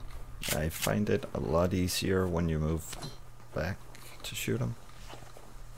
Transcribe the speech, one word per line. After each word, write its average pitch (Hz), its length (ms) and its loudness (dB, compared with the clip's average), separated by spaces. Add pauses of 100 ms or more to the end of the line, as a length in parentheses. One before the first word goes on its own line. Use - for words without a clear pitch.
(560)
I 78 120 2
find 104 420 4
it 104 140 4 (100)
a - 60 0
lot 90 340 4
easier 92 540 4
when 85 200 4
you 78 120 4
move 80 360 0 (580)
back - 220 0 (460)
to - 140 -8
shoot 117 240 0
'em. 117 160 0 (1000)